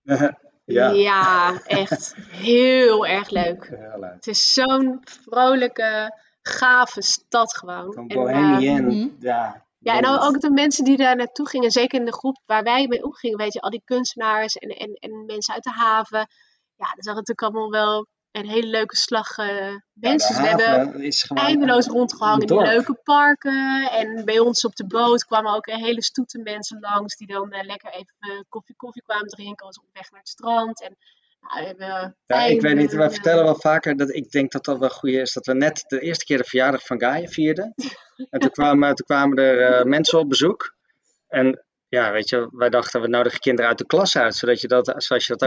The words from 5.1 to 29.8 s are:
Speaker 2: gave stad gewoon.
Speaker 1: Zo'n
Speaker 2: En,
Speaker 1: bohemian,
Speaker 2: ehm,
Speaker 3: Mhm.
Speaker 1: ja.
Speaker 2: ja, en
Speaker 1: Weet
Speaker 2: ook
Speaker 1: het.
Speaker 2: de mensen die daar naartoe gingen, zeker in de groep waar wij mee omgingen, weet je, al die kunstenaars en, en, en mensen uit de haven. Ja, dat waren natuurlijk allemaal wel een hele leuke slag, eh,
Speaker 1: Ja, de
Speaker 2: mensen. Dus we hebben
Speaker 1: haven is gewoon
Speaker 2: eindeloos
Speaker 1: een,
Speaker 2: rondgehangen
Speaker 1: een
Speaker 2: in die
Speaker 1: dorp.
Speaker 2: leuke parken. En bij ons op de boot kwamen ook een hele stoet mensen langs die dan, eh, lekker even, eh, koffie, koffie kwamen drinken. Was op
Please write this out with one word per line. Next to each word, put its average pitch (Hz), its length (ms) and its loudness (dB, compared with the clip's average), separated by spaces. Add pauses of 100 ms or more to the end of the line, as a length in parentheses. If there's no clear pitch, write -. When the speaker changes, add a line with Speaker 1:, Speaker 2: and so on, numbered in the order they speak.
Speaker 2:
gave 247 600 2
stad - 540 0
gewoon. 180 360 -12
Speaker 1:
Zo'n 240 160 -14
Speaker 2:
En, 127 80 -6
Speaker 1:
bohemian, 135 600 2
Speaker 2:
ehm, 135 100 0
Speaker 3:
Mhm. 214 220 0 (100)
Speaker 1:
ja. 120 460 -4 (140)
Speaker 2:
ja, - 180 0
en 262 140 4
Speaker 1:
Weet 277 100 2
Speaker 2:
ook 285 120 2
Speaker 1:
het. 269 100 -2
Speaker 2:
de 302 80 0
mensen 285 340 2
die 269 120 6
daar 254 200 2
naartoe 247 320 -6
gingen, 247 220 0
zeker 254 280 0
in 240 80 -2
de 226 60 -4
groep 262 340 -6
waar 214 160 0
wij 247 260 0
mee 240 160 -4
omgingen, 233 340 -6
weet 214 140 -4
je, 226 80 -10
al 202 100 -6
die 220 140 -10
kunstenaars 220 720 -2
en, - 120 -14
en, 214 260 -12
en 220 320 -16
mensen 214 280 -8
uit 220 100 -10
de 247 80 -8
haven. 220 460 0 (580)
Ja, 185 180 -8
dat 190 100 -16
waren 214 200 -8
natuurlijk - 180 -6
allemaal 220 280 -4
wel 214 360 0 (260)
een 208 160 -10
hele 226 180 0
leuke 220 300 -4
slag, - 420 -4
eh, 214 80 -4
Speaker 1:
Ja, 202 240 -6
de 202 120 -14 (260)
Speaker 2:
mensen. 294 200 2
Dus - 140 0
we 147 60 2
hebben 220 180 4
Speaker 1:
haven 139 360 2
is 143 200 -2
gewoon 277 220 -4
Speaker 2:
eindeloos 269 420 4
Speaker 1:
een, 233 60 -8
Speaker 2:
rondgehangen 233 440 0
Speaker 1:
een 214 40 2
Speaker 2:
in 208 60 -2
die 202 100 2
Speaker 1:
dorp. 208 120 4
Speaker 2:
leuke 233 340 2
parken. 269 880 2
En 220 340 -4
bij 214 140 2
ons 233 260 2
op 220 120 -6
de 208 100 -10
boot 240 380 2
kwamen 214 300 0
ook 214 120 -4
een 220 180 -8
hele 233 180 -2
stoet 240 400 -6
mensen 214 380 -10
langs 208 360 -4
die 208 100 -20
dan, 196 260 -8
eh, 196 140 -10
lekker 202 260 -14
even, 185 260 -16
eh, 202 300 -12
koffie, - 280 -18
koffie 240 260 -18
kwamen 208 260 -8
drinken. 202 380 -18
Was 190 120 -20
op - 140 -20